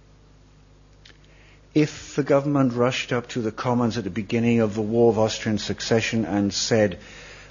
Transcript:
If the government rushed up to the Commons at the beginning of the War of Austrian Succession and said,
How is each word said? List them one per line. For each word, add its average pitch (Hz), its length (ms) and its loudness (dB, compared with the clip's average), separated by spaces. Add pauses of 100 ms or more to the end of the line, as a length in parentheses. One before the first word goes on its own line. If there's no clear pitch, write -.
(1800)
If - 400 0
the 147 80 0
government 139 500 2
rushed 123 400 -2
up 120 160 -4
to 127 120 -6
the 110 100 -2
Commons 120 480 -2
at 101 40 -4
the 95 60 -6
beginning 117 520 0
of 104 120 0
the 110 80 -4
War 117 300 4
of 104 80 2
Austrian 110 400 0
Succession 113 640 -2
and 101 260 0
said, 107 460 0 (540)